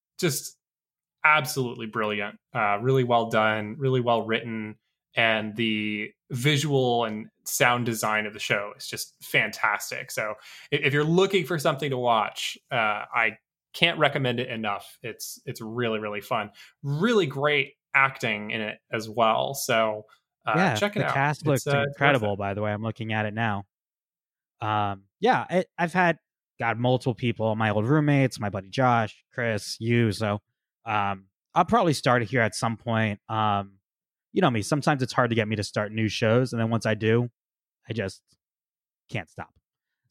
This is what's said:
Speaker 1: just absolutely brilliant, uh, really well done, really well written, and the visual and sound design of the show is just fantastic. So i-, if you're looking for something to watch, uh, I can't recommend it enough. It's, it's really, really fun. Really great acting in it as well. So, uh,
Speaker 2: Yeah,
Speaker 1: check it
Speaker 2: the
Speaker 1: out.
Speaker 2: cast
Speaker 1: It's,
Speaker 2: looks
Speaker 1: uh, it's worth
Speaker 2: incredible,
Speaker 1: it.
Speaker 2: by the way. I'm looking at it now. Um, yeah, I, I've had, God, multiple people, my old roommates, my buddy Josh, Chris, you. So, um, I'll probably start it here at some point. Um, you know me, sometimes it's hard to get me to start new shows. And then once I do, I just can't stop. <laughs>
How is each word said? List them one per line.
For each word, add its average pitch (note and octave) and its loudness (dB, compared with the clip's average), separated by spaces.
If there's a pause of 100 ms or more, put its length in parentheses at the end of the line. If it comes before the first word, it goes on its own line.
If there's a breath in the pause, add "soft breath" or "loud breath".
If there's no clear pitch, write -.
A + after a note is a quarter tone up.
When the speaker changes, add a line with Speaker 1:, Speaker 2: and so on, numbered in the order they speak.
(180)
Speaker 1:
just - -4 (680)
absolutely C3+ 0
brilliant, G#2+ -4 (160)
uh, G#2 0
really C3 2
well A#2 2
done, G#2+ 2
really C3 0
well A#2 2
written, A2+ -6 (360)
and A2 0
the G#2+ -2 (220)
visual C3 2
and G#2+ -6 (160)
sound B2 2
design G#2+ 0
of G#2 -8
the G#2 -14
show G#2 -2
is - -14
just - -12
fantastic. A2+ -2
So G#2+ -6 (360 loud breath)
i-, D3 -2
if D3 0
you're D3 2
looking F#3 2
for F3 -2
something D3+ -2
to C3 -4
watch, A#2 -2 (140)
uh, A2 0 (100)
I A2+ 0 (360)
can't E3+ 0
recommend C3+ 2
it B2+ -4
enough. A2 -6
It's, - -12
it's B2+ -10
really, A2+ -2
really G#2 -6
fun. G#2 -4 (300 loud breath)
Really F3+ 2
great C#3 0 (200)
acting A#2 0
in A2+ -4
it G#2+ -8 (100)
as A2 -6
well. A#2 2
So, A2 0 (400 soft breath)
uh, A2+ -2
Speaker 2:
Yeah, E3+ 2
Speaker 1:
check G3+ -2
it G#3 -2
Speaker 2:
the D#3+ 0
Speaker 1:
out. C3+ -2
Speaker 2:
cast C#3+ 0
Speaker 1:
It's, D3 -2
Speaker 2:
looks B2+ 2
Speaker 1:
uh, C#3+ 0
it's C#3 2
worth C#3+ 2
Speaker 2:
incredible, C3 2
Speaker 1:
it. F#2+ -6
Speaker 2:
by G2+ -4
the G2+ -4
way. G#2 -2
I'm G#2 -4
looking A2 -6
at G#2+ 0
it G#2 -6
now. G#2 -2 (960)
Um, G#2 -2 (160)
yeah, E3+ 2
I, F3 0 (120)
I've E3+ -2
had, F3 2 (380)
God, A#2 -2
multiple B2 2
people, A2 0
my A2 2
old G#2 2
roommates, C#3+ 2
my G#2 -4
buddy G2 -8
Josh, A#2 0
Chris, A2+ -4
you. A#2 2
So, G#2 -2 (460)
um, G2+ -2 (280)
I'll F3 4
probably F#3 4
start B2 2
it G#2 -4
here B2+ 2
at A2 0
some A2+ -2
point. A2 0
Um, G2+ 0 (600)
you F#3+ 2
know E3 4
me, A2+ 0
sometimes C#3+ 0
it's - -4
hard B2 2
to A2+ 2
get A2 2
me G#2+ -2
to G#2 -2
start G#2 -4
new A2 0
shows. A#2+ 2
And A2+ -2
then A2+ 0
once A2+ 0
I A2 2
do, A2 2 (600)
I A2+ -6
just G2+ -6 (880)
can't G2+ -10
stop. - -16
<laughs> - -20 (520)